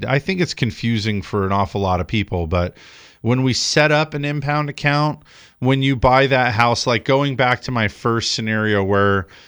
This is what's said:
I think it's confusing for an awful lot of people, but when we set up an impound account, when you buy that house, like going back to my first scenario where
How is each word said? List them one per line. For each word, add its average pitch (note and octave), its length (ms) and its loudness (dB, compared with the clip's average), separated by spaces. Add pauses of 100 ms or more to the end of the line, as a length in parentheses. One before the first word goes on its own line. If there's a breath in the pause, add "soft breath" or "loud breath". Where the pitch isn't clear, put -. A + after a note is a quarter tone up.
I C3 140 0
think F#3 220 -4
it's - 120 -4
confusing A2 680 -2
for G2 240 -2
an F#2+ 80 -2
awful G2+ 260 -2
lot F#2 220 0
of F2 60 -6
people, F#2 400 -2
but F2 280 -2 (460 loud breath)
when B2 220 0
we C3 80 2
set D3+ 400 2
up D3+ 220 0
an D3 100 -6
impound D3 460 -2
account, D3 540 -2 (360 loud breath)
when C3+ 220 2
you C3+ 140 2
buy C3 320 4
that B2+ 260 2
house, A#2 340 2
like A#2 160 0
going C3+ 320 2
back B2 280 2
to - 80 -8
my A2+ 180 0
first A#2 440 -2
scenario A2 480 0
where G2 460 2 (200 loud breath)